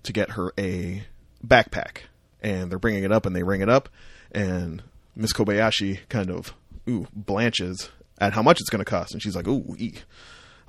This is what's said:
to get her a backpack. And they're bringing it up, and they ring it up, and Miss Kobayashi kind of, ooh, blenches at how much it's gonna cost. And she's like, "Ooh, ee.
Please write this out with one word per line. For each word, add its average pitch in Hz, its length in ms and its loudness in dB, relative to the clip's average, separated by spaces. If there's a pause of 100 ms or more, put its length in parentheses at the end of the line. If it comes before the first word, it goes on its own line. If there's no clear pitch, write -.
to 107 100 -6
get 101 180 0
her 92 260 -4
a 92 460 -4 (420)
backpack. - 520 4 (440)
And 92 300 -4
they're 95 80 -4
bringing 101 240 0
it 98 80 2
up, 107 140 4
and 92 100 -2
they 90 80 0
ring 95 180 0
it 98 80 2
up, 131 200 4 (420)
and 90 500 -2 (340)
Miss 110 180 -2
Kobayashi 104 640 2 (100)
kind 98 220 -2
of, 90 220 -8 (360)
ooh, 104 180 -2 (100)
blenches 101 720 -2 (280)
at 101 160 2
how 110 80 0
much 147 180 6
it's - 100 -6
gonna 98 160 -2
cost. - 280 -4
And 104 80 -8
she's 98 140 -4
like, 90 120 -4
"Ooh, 120 300 -2
ee. 110 160 -6 (760)